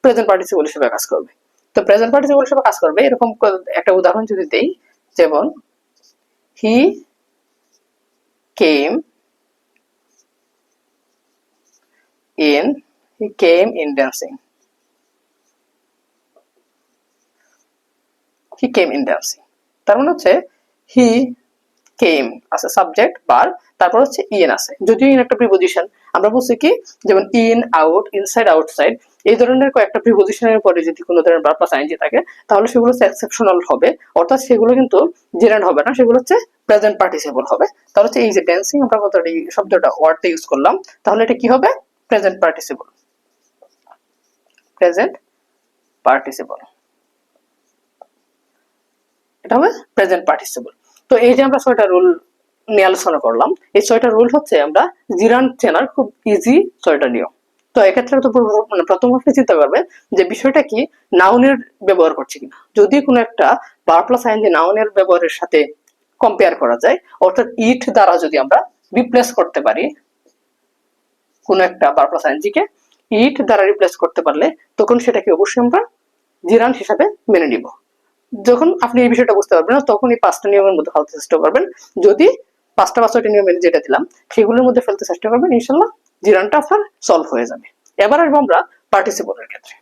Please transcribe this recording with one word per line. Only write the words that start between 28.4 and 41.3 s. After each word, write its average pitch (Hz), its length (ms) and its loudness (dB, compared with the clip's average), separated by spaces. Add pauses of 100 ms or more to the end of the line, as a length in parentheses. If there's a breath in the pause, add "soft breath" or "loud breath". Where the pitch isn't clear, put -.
outside, 156 400 0 (360)
এই 151 100 4
ধরনের 262 340 2
কয়েকটা 220 300 0
প্রিপোজিশনের 220 600 2
পরে 170 220 2
যদি 160 200 -8
কোনো 175 160 2
ধরনের 165 220 2
verb 151 140 2
plus 170 180 -2
ing 147 100 -4 (140)
থাকে, 151 160 -2 (300 loud breath)
তাহলে 214 240 2
সেগুলো 240 180 2
হচ্ছে 240 200 0
এক্সেপশনাল 196 480 -2 (120)
হবে, - 180 0 (320 soft breath)
অর্থাৎ 170 280 0
সেগুলো 226 300 2
কিন্তু 254 200 2 (420)
জেরান্ড 214 280 2
হবে 180 180 0
না, 240 120 -2
সেগুলো 240 220 4
হচ্ছে 349 160 -2 (320)
প্রেজেন্ট 208 340 2
পার্টিসিপল 151 500 -4
হবে। - 140 0 (260)
তাহলে 208 160 4
হচ্ছে 254 180 -2
এই 214 100 0
যে 175 120 0
ড্যান্সিং 190 360 -2
আমরা 226 200 -2
কথাটা, 180 280 -2
এই 165 60 -4 (180)
শব্দটা, 156 320 0 (100)
ওয়ার্ডটা 160 340 0
ইউজ 165 180 -10
করলাম, 151 240 0 (300 soft breath)
তাহলে 214 220 0
এটা 247 140 -2